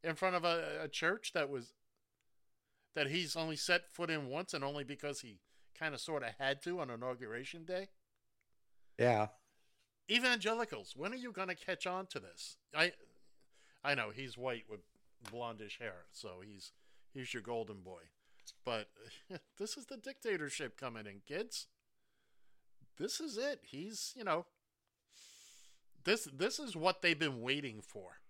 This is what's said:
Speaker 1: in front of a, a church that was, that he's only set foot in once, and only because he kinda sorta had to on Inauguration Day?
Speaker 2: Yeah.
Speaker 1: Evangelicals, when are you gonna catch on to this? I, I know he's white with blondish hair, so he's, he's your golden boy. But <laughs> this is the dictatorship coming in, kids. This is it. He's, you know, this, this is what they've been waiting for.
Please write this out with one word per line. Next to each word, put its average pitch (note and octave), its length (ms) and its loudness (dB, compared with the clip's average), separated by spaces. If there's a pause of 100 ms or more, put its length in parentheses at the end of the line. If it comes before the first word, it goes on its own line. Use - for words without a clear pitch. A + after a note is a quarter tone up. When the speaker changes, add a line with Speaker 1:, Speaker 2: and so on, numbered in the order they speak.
Speaker 1:
in D#3+ 120 0
front F#3 200 4
of E3+ 100 4
a, D#3+ 380 4
a D3+ 40 -2
church F3 460 2
that D3 160 4
was, B2+ 240 -4 (1200)
that D3 120 2
he's E3 280 2
only D#3+ 200 0
set F3 360 4
foot E3+ 200 -2
in D3 180 0
once, D#3+ 240 -2
and C#3 100 -2
only C#3+ 200 -2
because C#3+ 380 -4
he G#2+ 180 -14 (380)
kinda D#3 200 -2
sorta B2+ 420 -2
had C#3 240 2
to F3 160 0
on C#3+ 120 -2
Inauguration B2 760 -4
Day? F#3 220 -2 (1120)
Speaker 2:
Yeah. A2+ 280 8 (840)
Speaker 1:
Evangelicals, A3+ 880 4
when F3 180 -2
are C4 40 -6
you B3 140 -6
gonna F#3 240 -2
catch F#3 320 -2
on F#3 200 0
to - 120 -6
this? - 380 -12 (180)
I, E3+ 160 8 (920)
I C#3+ 120 6
know A2 180 0
he's B2 240 -8
white A#2+ 320 -2
with G#2 120 -10 (500)
blondish A2+ 480 -6
hair, F#2 320 -6
so F2+ 360 -10
he's, G2+ 260 -14 (380)
he's B2+ 220 -6
your A#2+ 100 -2
golden A2 380 -2
boy. F2+ 200 -12 (640)
But A2+ 220 2 (420)
<laughs> - 280 -10
this G#3+ 200 -2
is C4 100 -14
the C4+ 100 -8
dictatorship E3+ 840 -2
coming A2+ 260 -4
in, G2+ 220 -8
kids. G3+ 400 -4 (1300)
This G#3+ 220 -2
is C#4+ 180 -4
it. C4+ 260 0
He's, F#3+ 520 -8
you B3+ 80 -10
know, E3+ 220 2 (1600)
this, A3+ 280 4
this F#3 240 0
is B3 180 -4
what F3 260 4
they've E3 180 6
been C3+ 220 2
waiting B2+ 400 -2
for. F#2 380 -14 (100)